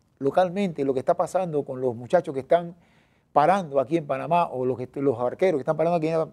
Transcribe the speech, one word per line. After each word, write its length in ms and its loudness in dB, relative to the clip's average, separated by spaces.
localmente 680 0
lo 120 2
que 60 -2
está 120 2
pasando 500 -2
con 180 -10
los 140 -2
muchachos 380 0
que 80 -6
están 340 0
parando 480 2
aquí 180 0
en 100 -6
Panamá 440 0
o 140 -4
los, 120 0
que, 120 -8
los 200 2
arqueros 400 0
que 20 -6
están 160 -2
parando 200 2
aquí 100 -2
en, 260 0